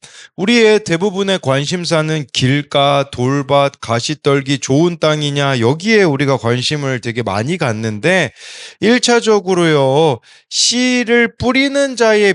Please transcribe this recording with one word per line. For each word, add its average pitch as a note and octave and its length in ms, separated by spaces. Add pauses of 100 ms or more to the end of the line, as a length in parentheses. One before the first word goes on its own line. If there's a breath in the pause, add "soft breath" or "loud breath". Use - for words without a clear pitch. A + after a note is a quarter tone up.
(360 loud breath)
우리의 G#3+ 480
대부분의 F#3+ 580
관심사는 D#3 920
길가, C#3 800
돌밭, C#3 680
가시떨기, C#3 800
좋은 D#3+ 400
땅이냐, C#3+ 640
여기에 F3 420
우리가 C#3 340
관심을 B2+ 640
되게 A#2 220
많이 A2 360
갖는데, A2+ 760 (480 loud breath)
일 A3+ 200
차적으로요, E3+ 1200 (300 soft breath)
씨를 A#3+ 840
뿌리는 C4+ 600
자의 G#3+ 380